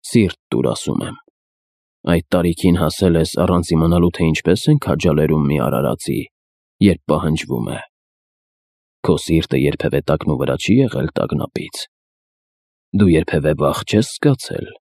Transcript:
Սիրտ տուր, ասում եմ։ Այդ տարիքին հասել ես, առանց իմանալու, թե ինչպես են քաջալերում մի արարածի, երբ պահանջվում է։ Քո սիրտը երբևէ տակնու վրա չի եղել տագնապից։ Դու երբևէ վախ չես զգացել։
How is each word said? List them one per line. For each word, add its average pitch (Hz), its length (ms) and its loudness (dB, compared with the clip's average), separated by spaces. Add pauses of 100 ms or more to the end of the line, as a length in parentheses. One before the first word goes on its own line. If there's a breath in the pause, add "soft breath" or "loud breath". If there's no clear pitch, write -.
Սիրտ 104 420 0
տուր, 64 220 -2
ասում - 340 -4
եմ։ - 160 -10 (880)
Այդ 85 200 0
տարիքին 87 520 2
հասել 85 400 2
ես, 82 160 0
առանց 90 360 0
իմանալու, 85 420 4
թե - 120 -4
ինչպես 80 400 0
են 151 160 4
քաջալերում 76 680 0
մի 73 100 0
արարածի, 64 640 -2 (640)
երբ 95 220 4
պահանջվում 76 640 -2
է։ - 120 -8 (1200)
Քո 87 120 2
սիրտը 80 440 0
երբևէ 71 420 0
տակնու 76 360 -2
վրա 67 180 -2
չի - 200 0
եղել 113 360 0
տագնապից։ - 680 -6 (1120)
Դու 101 160 4
երբևէ 78 440 2
վախ 71 280 -2
չես - 260 2
զգացել։ - 640 -2 (200)